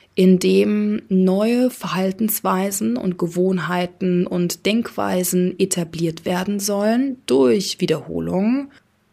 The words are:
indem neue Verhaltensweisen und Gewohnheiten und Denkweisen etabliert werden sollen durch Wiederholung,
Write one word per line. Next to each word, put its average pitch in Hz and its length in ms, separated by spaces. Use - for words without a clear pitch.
indem 196 920
neue 208 640
Verhaltensweisen 190 1300
und 180 200
Gewohnheiten 180 1080
und 175 380
Denkweisen 190 920
etabliert 165 640
werden 185 340
sollen 220 640
durch - 540
Wiederholung, 175 880